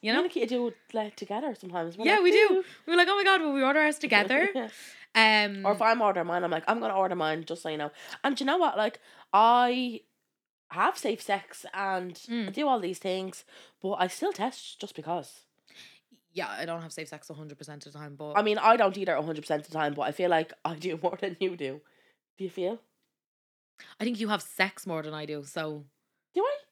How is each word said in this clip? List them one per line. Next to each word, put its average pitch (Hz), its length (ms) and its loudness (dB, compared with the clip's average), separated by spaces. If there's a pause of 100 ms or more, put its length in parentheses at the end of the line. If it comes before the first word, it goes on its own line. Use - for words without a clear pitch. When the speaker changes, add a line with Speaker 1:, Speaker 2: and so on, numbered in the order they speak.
Speaker 1:
You 214 100 0
know? 262 80 4
Speaker 2:
Me 349 40 2
and 349 80 -2
Kitty - 140 0
do 240 220 0
it, 233 80 -8 (180)
like, 214 220 -4
together 220 380 -6
sometimes. 170 420 -8
We're 220 100 -2
Speaker 1:
Yeah, 381 100 4
Speaker 2:
like, 392 80 4
Speaker 1:
we 359 80 8
do. 415 200 8
Speaker 2:
"Ooh." 381 120 2 (220)
Speaker 1:
We're 339 100 2
like, 349 120 6
"Oh 403 80 2
my 403 80 0
God, 381 160 4
will 302 140 -2
we 277 80 2
order 277 180 4
ours 302 180 2
together?" 254 540 2
Speaker 2:
<laughs> - 20 -10
Yeah. 226 140 -4 (440)
Speaker 1:
Um, 208 540 4
Speaker 2:
Or 202 60 4
if 208 100 0
I'm 226 180 4
ordering 190 280 2
mine, 175 160 0
I'm 170 80 0
like, 160 160 -2
"I'm 226 100 2
gonna 220 180 -2
order 185 200 2
mine, 156 280 -2
just 170 180 -10
so 175 60 -8
you 156 80 -6
know." 151 140 -4 (320)
And 269 140 0
do 277 80 -6
you - 20 0
know 311 120 2
what? 320 200 2
Like, 214 220 -2 (320)
I 247 680 4 (680)
have 226 260 0
safe 220 240 -4
sex - 540 -6
and 185 400 -4
Speaker 1:
Mm. 233 320 -6
Speaker 2:
I 190 60 -6
do 285 160 0
all 254 100 4
these 180 220 -4
things, 190 440 -6 (380)
but 190 120 -4
I 185 120 0
still 359 260 -4
test - 480 -8
just - 140 -14
because. 160 520 -8 (880)
Speaker 1:
Yeah, 165 160 -6
I 104 160 -8
don't 165 160 -8
have 165 120 -14
safe 160 160 -12
sex 151 200 -18
a 156 60 -14
hundred 147 240 -16
percent 147 280 -18
of 143 60 -20
the 147 60 -18
time, 147 160 -14
but 151 200 -12
Speaker 2:
I 208 80 6
mean, 214 140 4
I 220 200 8
don't 202 200 4
either 185 200 0
a 147 60 2
hundred 156 200 -4
percent 151 240 -2
of - 60 -20
the 156 40 -6
time, 147 180 0
but 143 80 -4
I - 100 -2
feel 180 180 0
like 160 220 2 (120)
I 160 120 -2
do 160 200 -4
<laughs> 151 60 -10
more 175 180 -2
than 190 200 -6
you 190 160 -2
do. 143 240 -6 (580)
Do 190 60 -8
you 180 60 -6
feel? 190 280 -4 (1200)
Speaker 1:
I 214 60 -6
think 233 160 -4
you 220 80 -4
have 214 140 -2
sex - 440 -4
more 160 160 -6
than 156 120 -10
I 151 120 -10
do, 147 180 -8
so 151 400 -8 (500)
Speaker 2:
Do 370 80 0
I? 571 160 -2 (140)